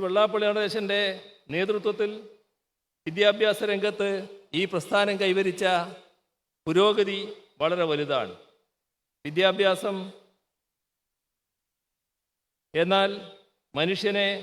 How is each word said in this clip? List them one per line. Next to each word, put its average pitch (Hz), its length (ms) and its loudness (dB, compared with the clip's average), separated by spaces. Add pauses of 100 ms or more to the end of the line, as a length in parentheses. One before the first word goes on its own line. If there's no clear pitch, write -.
വെള്ളാപ്പള്ളി 208 440 2
നടേശൻ്റെ 208 520 -2 (540)
നേതൃത്വത്തിൽ 208 560 -2 (960)
വിദ്യാഭ്യാസ 208 520 2 (140)
രംഗത്ത് 202 380 0 (500)
ഈ - 20 2 (100)
പ്രസ്ഥാനം 202 500 0
കൈവരിച്ച 190 420 0 (1000)
പുരോഗതി 196 520 4 (440)
വളരെ 170 280 0
വലുതാണ്. 139 440 -2 (920)
വിദ്യാഭ്യാസം 190 720 2 (2750)
എന്നാൽ 196 280 2 (640)
മനുഷ്യനെ 196 540 0 (140)